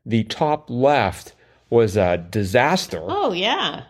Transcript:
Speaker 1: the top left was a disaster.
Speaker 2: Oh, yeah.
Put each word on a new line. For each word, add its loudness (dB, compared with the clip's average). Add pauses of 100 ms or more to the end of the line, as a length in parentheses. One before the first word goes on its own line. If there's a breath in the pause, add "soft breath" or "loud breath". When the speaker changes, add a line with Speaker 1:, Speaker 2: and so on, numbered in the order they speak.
Speaker 1:
the 0
top -4
left 0 (380 soft breath)
was 4
a 4
disaster. 0
Speaker 2:
Oh, -2
yeah. -4